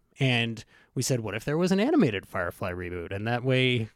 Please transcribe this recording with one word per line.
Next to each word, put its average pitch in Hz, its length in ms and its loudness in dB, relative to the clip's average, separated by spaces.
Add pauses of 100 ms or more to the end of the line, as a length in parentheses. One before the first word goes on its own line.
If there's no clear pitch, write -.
(200)
and 117 440 0 (300)
we 135 100 -4
said, 127 160 0
"What 104 160 -4
if 117 100 -8
there 147 120 0
was 180 140 2
an 190 80 4
animated 208 480 2
Firefly 90 440 -4
reboot?" 90 400 -8
And 101 160 -6
that 120 160 -2
way, 127 520 2